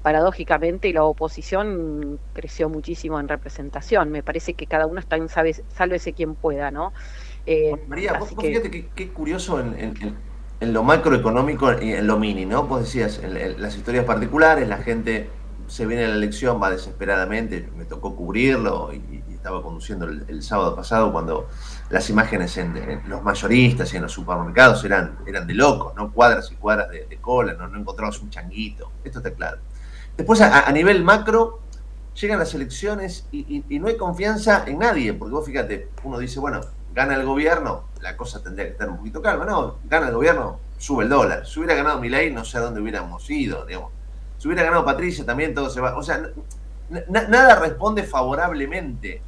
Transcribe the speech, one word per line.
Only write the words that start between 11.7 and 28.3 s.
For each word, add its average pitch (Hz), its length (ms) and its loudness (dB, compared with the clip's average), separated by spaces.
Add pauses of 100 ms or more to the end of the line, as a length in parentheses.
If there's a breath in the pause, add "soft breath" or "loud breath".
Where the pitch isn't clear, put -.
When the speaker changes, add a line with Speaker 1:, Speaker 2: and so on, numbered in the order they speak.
Speaker 2:
y 110 120 -2
en 104 120 0
lo 107 140 4
mini, 98 260 -2
¿no? 120 180 0
Vos 131 180 -2
decías, 113 420 -2
en, 90 140 -6
en 92 240 -6
las 104 160 -6
historias 120 260 -2
particulares, 127 640 4
la 98 100 -2
gente 113 520 -2 (380)
se - 180 -6
viene 117 180 0
a 110 60 2
la 107 60 0
elección, 104 460 0
va 95 80 2
desesperadamente, 95 1080 -2
me 85 80 -10
tocó - 300 -8
cubrirlo 101 800 0
y, 73 40 -10
y - 360 -12
estaba 92 300 -8
conduciendo 85 420 -8
el, 76 220 -8
el 76 160 -8
sábado 92 320 0
pasado 107 360 2
cuando 82 360 -4 (420 loud breath)
las - 200 0
imágenes 104 480 0
en, 85 180 -4
en 76 340 -8
los 98 140 -8
mayoristas 113 680 4
y 92 40 -4
en 87 60 -4
los 82 80 -8
supermercados 87 720 6
eran, 95 420 0
eran 92 220 -6
de 85 60 -4
locos, - 420 4
¿no? 104 160 -6
Cuadras 117 400 6
y - 40 -14
cuadras 107 340 0
de, 80 160 -12
de - 120 -14
cola, 120 360 0
no, 90 160 -10
no 101 100 -10
encontrabas 104 420 -6
un 104 80 -12
changuito, 95 640 -10 (140)